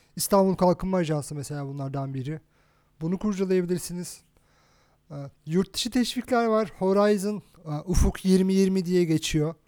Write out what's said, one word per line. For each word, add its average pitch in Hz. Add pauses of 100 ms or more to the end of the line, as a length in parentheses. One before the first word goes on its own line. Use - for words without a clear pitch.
(160)
İstanbul 190
Kalkınma 180
Ajansı 151
mesela 143
bunlardan 139
biri. 135 (640)
Bunu 170
kurcalayabilirsiniz. 180 (920)
E, 151 (300)
yurt 175
dışı -
teşvikler 240
var. 220
Horizon, 202 (220)
e, 156 (160)
Ufuk -
yirmi 185
yirmi 190
diye 180
geçiyor. 156 (120)